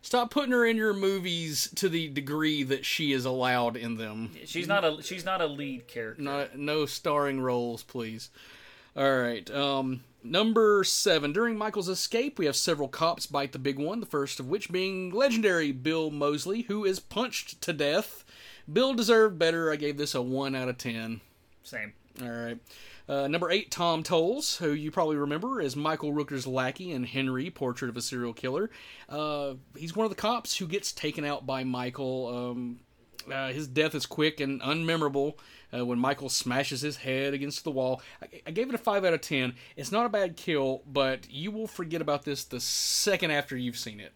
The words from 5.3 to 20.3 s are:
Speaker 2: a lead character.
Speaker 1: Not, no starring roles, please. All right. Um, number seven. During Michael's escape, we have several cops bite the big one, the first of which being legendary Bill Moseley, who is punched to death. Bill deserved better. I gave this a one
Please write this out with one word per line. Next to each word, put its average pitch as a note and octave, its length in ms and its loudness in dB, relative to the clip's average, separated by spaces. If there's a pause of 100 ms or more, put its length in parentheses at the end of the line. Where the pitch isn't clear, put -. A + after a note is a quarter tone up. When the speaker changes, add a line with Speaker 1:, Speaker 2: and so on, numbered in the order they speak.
Speaker 2:
a D#3+ 60 2
lead C#3 400 -6
character. A2+ 340 -8
Speaker 1:
Not, C#3+ 380 -4
no D3 260 2
starring C#3+ 560 0
roles, A#2+ 400 0
please. A2 480 -8 (680)
All C#3 220 4
right. A#2+ 320 0
Um, C3+ 540 0 (200)
number G#3 600 4
seven. D3+ 500 4
During A3+ 240 2
Michael's G#3 320 -2
escape, A#3 480 -2
we F3 80 2
have C#3 100 4
several D3 320 2
cops - 380 0
bite C#3 260 -2
the - 60 -10
big C3+ 220 -2
one, F3 200 -2
the G#3 60 -6
first C#3 340 -2
of B2+ 80 -6
which F3+ 240 -2
being F#3 380 -2
legendary G3+ 600 4
Bill D#3 400 0
Moseley, D3 500 0
who G#3 240 -2
is F#3+ 140 2
punched - 640 -4
to E3+ 120 -2
death. D3+ 500 0 (480)
Bill B3+ 220 4
deserved A3 460 6
better. E3 320 4
I D3+ 40 2
gave D3 220 -2
this C#3+ 160 -2
a C3 80 2
one C3 320 0